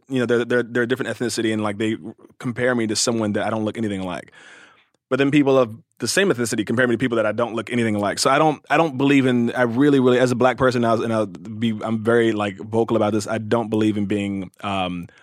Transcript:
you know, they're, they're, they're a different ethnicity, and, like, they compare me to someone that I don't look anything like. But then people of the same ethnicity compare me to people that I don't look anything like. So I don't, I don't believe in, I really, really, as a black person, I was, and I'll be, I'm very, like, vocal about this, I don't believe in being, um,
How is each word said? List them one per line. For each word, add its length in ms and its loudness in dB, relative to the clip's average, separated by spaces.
you 120 -2
know, 60 2
they're, 200 2
they're, 180 2
they're 200 -2
a 40 0
different 280 -2
ethnicity, 380 -2
and, 80 -2
like, 160 -4
they 200 -2
compare 360 -2
me 120 0
to 80 -2
someone 380 0
that 120 -2
I 40 -4
don't 160 -2
look 120 -6
anything 260 -4
like. 280 -10
But 100 2
then 120 2
people 260 4
of 200 2
the 80 -4
same 220 2
ethnicity 360 -2
compare 220 2
me 80 0
to 20 0
people 200 -2
that 100 2
I 40 0
don't 220 -2
look 180 -8
anything 280 0
like. 180 -2
So 120 0
I 100 4
don't, 300 0
I 80 4
don't 200 0
believe 300 4
in, 240 2
I 120 0
really, 360 4
really, 180 4
as 140 4
a 40 0
black 220 2
person, 280 2
I 80 2
was, 80 0
and 120 -2
I'll 140 0
be, 560 -6
I'm 200 -4
very, 280 4
like, 260 -4
vocal 380 -2
about 180 2
this, 140 -2
I 100 -4
don't 320 -2
believe 280 0
in 100 0
being, 420 -4
um, 460 -4